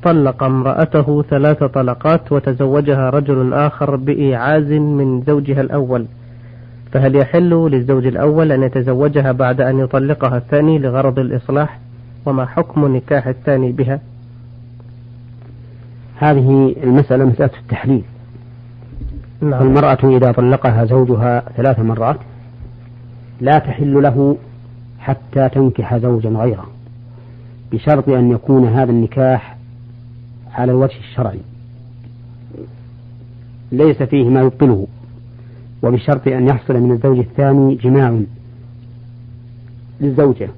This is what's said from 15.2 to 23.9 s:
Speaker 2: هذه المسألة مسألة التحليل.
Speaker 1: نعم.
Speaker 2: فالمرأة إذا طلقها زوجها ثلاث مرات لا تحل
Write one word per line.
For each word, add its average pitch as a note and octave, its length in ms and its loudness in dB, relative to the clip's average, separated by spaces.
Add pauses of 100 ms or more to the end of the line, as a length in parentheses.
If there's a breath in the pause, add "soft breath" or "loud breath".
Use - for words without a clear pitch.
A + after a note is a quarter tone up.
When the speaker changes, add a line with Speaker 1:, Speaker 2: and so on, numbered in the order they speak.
Speaker 2:
هذه C3+ 680 4
المسألة C3 420 2
مسألة C3 260 0 (120)
التحليل. - 400 -2 (1400)
Speaker 1:
نعم. C#3+ 180 -2
Speaker 2:
فالمرأة C3+ 580 4
إذا B2 160 4
طلقها B2 520 2
زوجها A#2+ 560 0 (160)
ثلاث A#2+ 240 0
مرات A2+ 360 -2 (1200)
لا C#3 180 2
تحل C#3 440 0